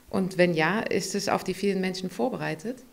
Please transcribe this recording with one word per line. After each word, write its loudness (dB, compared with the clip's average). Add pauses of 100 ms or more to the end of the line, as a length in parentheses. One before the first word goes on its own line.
(100)
Und 0
wenn 6
ja, 2
ist -2
es -2
auf 0
die -2
vielen 0
Menschen -4
vorbereitet? -4 (100)